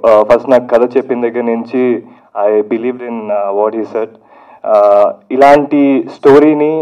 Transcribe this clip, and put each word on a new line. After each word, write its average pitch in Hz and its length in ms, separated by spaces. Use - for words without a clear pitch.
uh, 107 200
ఫస్ట్ 120 240
నాకు 123 200
కథ 117 100
చెప్పిన 123 300
దగ్గర 120 260
నుంచి 120 280
I 107 40
believed 123 360
in, 117 80
uh, 101 200
what 107 220
he 104 140
said. 110 160
Uh, 104 340
ఇలాంటి 143 460
స్టోరీని 147 680